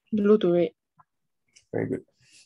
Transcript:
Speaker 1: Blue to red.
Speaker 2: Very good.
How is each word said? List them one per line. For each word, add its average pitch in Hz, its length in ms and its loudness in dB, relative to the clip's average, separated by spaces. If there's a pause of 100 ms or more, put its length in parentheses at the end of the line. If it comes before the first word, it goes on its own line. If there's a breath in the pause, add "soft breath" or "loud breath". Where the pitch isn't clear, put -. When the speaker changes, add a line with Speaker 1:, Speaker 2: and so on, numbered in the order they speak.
(120)
Speaker 1:
Blue 208 260 2
to 175 140 0
red. 175 180 0 (1000)
Speaker 2:
Very 113 140 -4
good. - 160 -8 (440 soft breath)